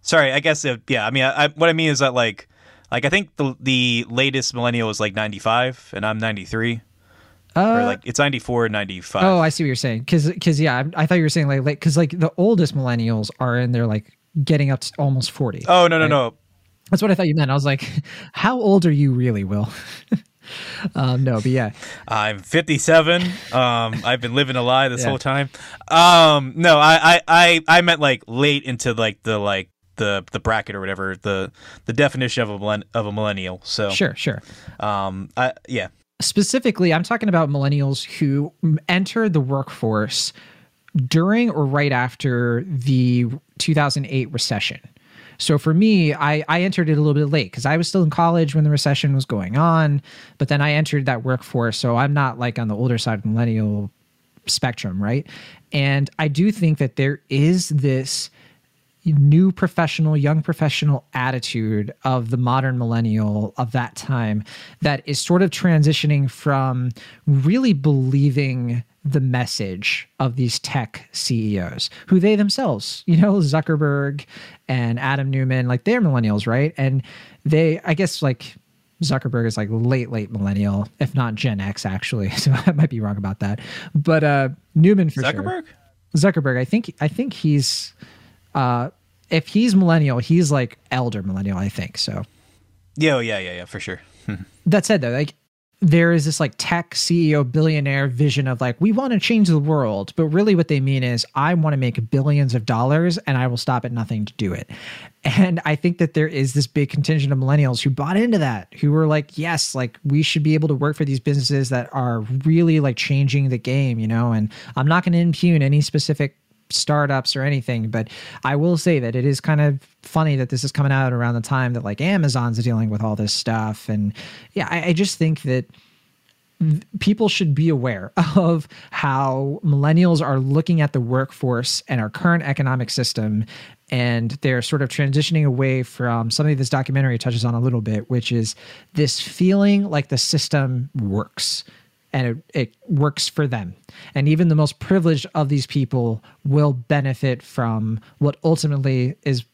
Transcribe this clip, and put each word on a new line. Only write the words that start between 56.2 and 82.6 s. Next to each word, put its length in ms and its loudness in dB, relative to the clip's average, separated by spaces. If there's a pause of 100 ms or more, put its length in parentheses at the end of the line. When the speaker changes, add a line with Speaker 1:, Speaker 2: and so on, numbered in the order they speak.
Speaker 2:
do 220 2
think 280 0
that 180 -2
there 320 -2
is 400 2
this 600 -2 (760)
new 480 4
professional, 640 -2
young 260 0
professional 680 -2
attitude 800 -2 (120)
of 260 -2
the 80 -2
modern 400 0
millennial 800 -2
of 140 -4
that 220 -4
time 480 -4 (380)
that 240 -2
is 160 -4
sort 220 2
of 80 2
transitioning 800 2
from 600 -2 (360)
really 480 4
believing 1080 0 (220)
the 160 0
message 880 -4 (100)
of 160 -2
these 240 -2
tech 540 -8
C 420 -2
E 60 0
Os, 280 -6 (200)
who 100 6
they 160 4
themselves, 720 -2
you 100 4
know, 180 6
Zuckerberg 880 0 (420)
and 320 -2
Adam 320 -2
Neumann, 380 0
like, 160 -2
they're 160 2
millennials, 440 2
right? 320 0
And 280 0 (400)
they, 400 2
I 100 0
guess, 260 -2
like, 360 -4 (480)
Zuckerberg 420 -2
is, 100 -2
like, 140 -4
late, 400 -2
late 220 -6
millennial, 560 -2 (100)
if 160 -4
not 220 -2
Gen 240 -2
X, 260 -6
actually. 440 -4
<laughs> 60 -8
So 160 0
I 200 2